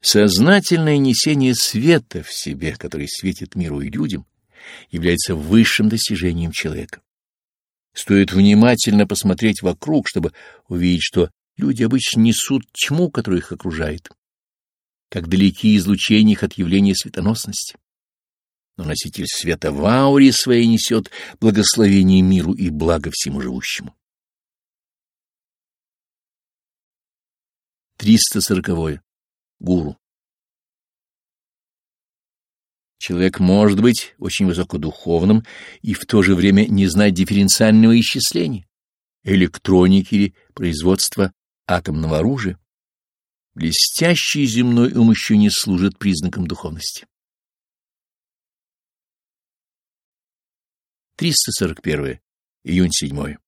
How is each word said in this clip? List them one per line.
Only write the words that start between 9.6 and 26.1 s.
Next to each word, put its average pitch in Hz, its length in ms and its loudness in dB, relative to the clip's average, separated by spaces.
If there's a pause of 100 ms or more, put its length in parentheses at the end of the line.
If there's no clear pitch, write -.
вокруг, 131 460 -2
чтобы 82 240 -4 (380)
увидеть, 87 340 -2
что 85 280 -2 (260)
люди 120 260 -2
обычно 120 380 0
несут 117 500 0
тьму, 160 400 -2
которая 95 300 -2
их - 100 -14
окружает, 80 580 -8 (1000)
как 85 180 -8
далеки 98 480 2
излучения 104 580 2
их 98 100 -2
от 98 100 -4
явления 98 420 0
светоносности. - 840 -8 (1000)
Но 90 80 -12
носитель 76 420 -8
света 78 460 -4
в 71 120 -4
ауре 135 460 4
своей 117 360 2
несет 113 440 0 (300)
благословение 98 800 4
миру 92 320 2
и 87 160 -4
благо 80 420 -2
всему 71 300 -8
живущему. - 520 -10 (4000)